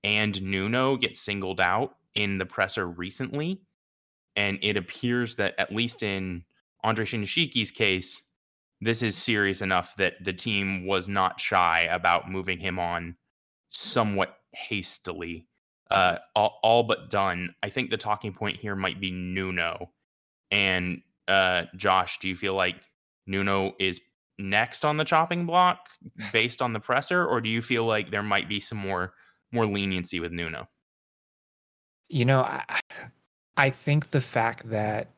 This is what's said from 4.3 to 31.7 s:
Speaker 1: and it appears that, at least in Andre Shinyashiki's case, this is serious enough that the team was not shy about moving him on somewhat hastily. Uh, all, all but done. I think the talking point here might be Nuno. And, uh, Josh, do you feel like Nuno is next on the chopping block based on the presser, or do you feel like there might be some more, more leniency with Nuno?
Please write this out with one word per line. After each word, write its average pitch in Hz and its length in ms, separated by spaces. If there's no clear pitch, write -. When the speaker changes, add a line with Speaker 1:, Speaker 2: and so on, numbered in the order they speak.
Speaker 1:
and 101 280
it 104 140
appears 120 600
that, 98 220
at 98 140
least 117 300
in 95 420
Andre 110 200
Shinyashiki's 110 680
case, 95 520
this 113 220
is 107 140
serious 101 460
enough 95 340
that 92 260
the 92 100
team 98 540
was 95 220
not 98 320
shy 85 500
about 85 400
moving 92 280
him 92 200
on 85 380
somewhat 104 680
hastily. 85 960
Uh, 92 280
all, 107 280
all 117 200
but 113 280
done. 90 520
I 104 80
think 131 200
the 110 60
talking 104 360
point 104 260
here 104 160
might 95 260
be 95 120
Nuno. 90 800
And, 92 500
uh, 92 360
Josh, 92 420
do 95 100
you 92 80
feel 95 180
like 90 220
Nuno 98 520
is 92 220
next 101 460
on 151 120
the 156 80
chopping 170 420
block 180 420
based 117 280
on 123 120
the 110 80
presser, 143 440
or 123 160
do 110 80
you 113 140
feel 117 240
like 107 240
there 101 120
might 101 260
be 101 120
some - 180
more, 95 360
more 117 140
leniency 95 540
with 85 120
Nuno? 82 360